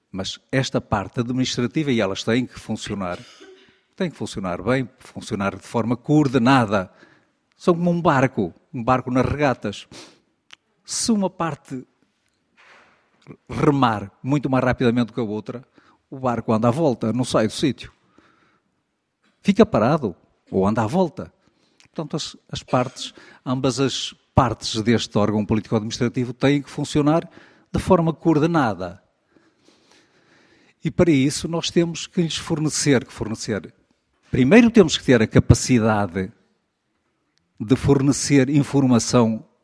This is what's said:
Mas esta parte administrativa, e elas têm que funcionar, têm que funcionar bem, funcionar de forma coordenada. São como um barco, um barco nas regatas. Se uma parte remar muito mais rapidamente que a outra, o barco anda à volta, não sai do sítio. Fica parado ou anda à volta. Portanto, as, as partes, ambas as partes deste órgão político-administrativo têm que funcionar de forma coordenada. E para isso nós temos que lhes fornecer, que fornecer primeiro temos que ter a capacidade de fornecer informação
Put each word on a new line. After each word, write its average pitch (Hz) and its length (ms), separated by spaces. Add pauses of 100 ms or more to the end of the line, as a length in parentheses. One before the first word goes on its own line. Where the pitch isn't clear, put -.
(120)
Mas - 300 (100)
esta 131 300
parte 104 400
administrativa, 127 720
e 113 80
elas 95 240
têm 120 220
que - 120
funcionar, 98 600 (760)
têm 180 160
que - 60
funcionar 92 460
bem, 123 260 (100)
funcionar 98 560
de 95 80
forma 113 340
coordenada. 123 920 (640)
São 180 180
como 175 160
um 170 100
barco, 131 540 (180)
um 120 100
barco 127 280
nas 127 160
regatas. 131 600 (960)
Se - 300
uma 196 160
parte 151 580 (1600)
remar 120 640 (120)
muito 143 280
mais 127 140
rapidamente 120 480
que 131 80
a - 20
outra, 107 400 (460)
o 139 100
barco 120 340
anda 110 160
à - 20
volta, 120 420
não 123 120
sai 113 220
do 101 60
sítio. - 400 (1500)
Fica - 240
parado 120 500 (340)
ou 95 160
anda 113 160
à 107 40
volta. 147 460 (500)
Portanto, - 340
as, - 200 (120)
as 135 140
partes, - 500 (320)
ambas 131 340
as - 360 (200)
partes 113 480
deste 110 360
órgão 104 260
político-administrativo 117 880
têm 139 300
que - 80
funcionar 151 600 (400)
de - 80
forma 165 360
coordenada. 135 880 (1800)
E 160 80
para 170 200
isso 143 360
nós 165 240
temos 170 360
que - 160
lhes 156 140
fornecer, 151 680
que - 80
fornecer 104 640 (560)
primeiro 185 400
temos 185 260
que - 80
ter 123 160
a 107 60
capacidade 107 1040 (1300)
de 123 180
fornecer 139 720
informação 127 960 (200)